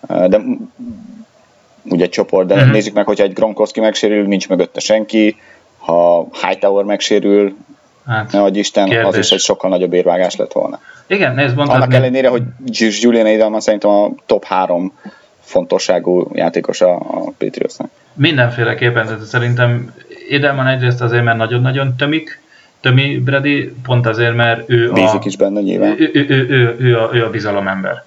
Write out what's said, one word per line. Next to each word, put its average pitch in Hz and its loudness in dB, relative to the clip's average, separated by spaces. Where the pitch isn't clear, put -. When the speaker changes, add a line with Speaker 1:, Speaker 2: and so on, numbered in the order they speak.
Speaker 1:
ö, 90 0
de 98 2
m-, - -4
ugye 87 0
csoport, - 0
de 92 2
Speaker 2:
Mhm. 131 6
Speaker 1:
nézzük 107 0
meg, 104 0
hogyha 104 0
egy 98 0
Gronkowski 107 -2
megsérül, 107 0
nincs 98 -2
mögötte 90 -2
senki, 107 0
ha 87 2
Hightower 98 0
megsérül, 101 0
Speaker 2:
Hát, 110 -4
Speaker 1:
ne 101 2
adj 98 2
Isten, 104 0
az 98 0
Speaker 2:
kérdés. 104 2
Speaker 1:
is 95 0
egy 98 2
sokkal 92 -2
nagyobb 90 0
érvágás 90 0
lett - -6
volna. - -4
Speaker 2:
Igen, 180 0
nézd, 135 0
mondhatni. 135 2
Speaker 1:
Annak 127 2
ellenére, 131 2
hogy 120 0
Ju-, 113 0
Julian 113 2
Edelman 107 2
szerintem 104 0
a 104 4
top 104 0
három 92 -2
fontosságú 90 0
játékos - -2
a, 90 4
a - -8
Patriotsnak. - -6
Speaker 2:
Mindenféleképpen, 120 0
tehát 110 -8
szerintem 120 -2
Edelman 139 0
egyrészt 123 0
azért, 120 0
mert 117 2
nagyon-nagyon 127 0
tömik, 147 -4
tömi 131 2
Brady, 135 -2
pont 120 0
azért, 117 0
mert 117 0
ő 120 2
a - -2
Speaker 1:
Bízik 110 2
is 98 -4
benne 101 0
nyilván. 98 0
Speaker 2:
ő, 156 2
ő, 131 2
ő, 131 2
ő, 120 2
ő 123 2
a, 113 0
ő 117 2
a 110 -4
bizalomember. 98 -4